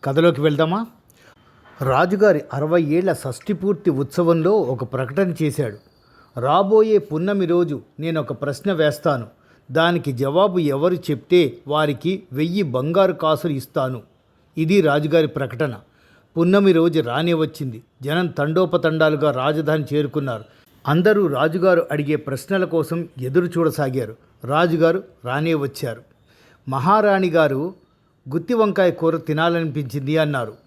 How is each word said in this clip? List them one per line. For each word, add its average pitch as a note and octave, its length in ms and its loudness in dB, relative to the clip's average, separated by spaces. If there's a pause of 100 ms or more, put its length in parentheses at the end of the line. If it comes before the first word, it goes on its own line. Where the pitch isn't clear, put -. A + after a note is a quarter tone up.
కథలోకి D3 360 2
వెళ్దామా? D#3+ 460 0 (960)
రాజుగారి F3 600 2 (120)
అరవై D#3 280 0
ఏళ్ల E3+ 300 0
షష్ఠి C3+ 400 -6
పూర్తి F#3 380 -2
ఉత్సవంలో E3 640 0
ఒక C3 400 -2
ప్రకటన C#3+ 500 -2
చేశాడు. B2+ 360 -4 (640)
"రాబోయే G3+ 580 4
పున్నమి F#3+ 480 -2
రోజు E3 360 0 (180)
నేను D#3+ 200 -2
ఒక C#3+ 120 -6
ప్రశ్న C#3+ 400 -4
వేస్తాను. D3+ 540 0 (460)
దానికి D#3+ 400 0
జవాబు D#3+ 460 0
ఎవరు D3+ 360 0
చెప్తే D#3 640 0 (100)
వారికి D3+ 540 -2 (100)
వెయ్యి E3+ 300 -2
బంగారు E3 500 0
కాసులు D#3 400 -2
ఇస్తాను." C3 500 -4 (560)
ఇది E3+ 220 2
రాజుగారి D3+ 480 2
ప్రకటన. C3 460 -4 (640)
పున్నమి F#3+ 340 4
రోజు E3 280 4
రానే C#3+ 340 0
వచ్చింది. C#3+ 480 -4 (200)
జనం D#3+ 240 -2
తండోపతండాలుగా D#3 1040 0
రాజధాని D3+ 540 0 (100)
చేరుకున్నారు. C#3 500 -4 (440)
అందరూ F#3 380 4
రాజుగారు E3 640 2
అడిగే D3 260 -2
ప్రశ్నల F#3 480 -4
కోసం E3 440 -4 (100)
ఎదురు C3+ 280 0
చూడసాగారు. C3+ 720 -2 (280)
రాజుగారు E3 580 2 (220)
రానే D3+ 300 -2
వచ్చారు. C3+ 480 -6 (680)
మహారాణి F#3+ 600 2
గారు, D#3 440 2 (580)
"గుత్తి E3 220 -2
వంకాయ G3 360 2
కూర E3 260 0
తినాలనిపించింది" D3+ 1000 -2
అన్నారు. C3+ 360 -2 (120)